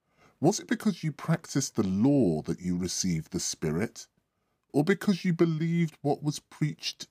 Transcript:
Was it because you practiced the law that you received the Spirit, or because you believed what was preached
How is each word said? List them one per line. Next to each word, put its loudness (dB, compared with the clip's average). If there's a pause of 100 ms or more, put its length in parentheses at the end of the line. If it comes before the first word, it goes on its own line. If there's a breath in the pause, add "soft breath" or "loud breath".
(420 soft breath)
Was 4
it -12
because -2
you -2
practiced -4
the 2
law 4
that -6
you -2
received -2
the -4
Spirit, -4 (640)
or 4
because 0
you 2
believed 2
what 0
was -2
preached -6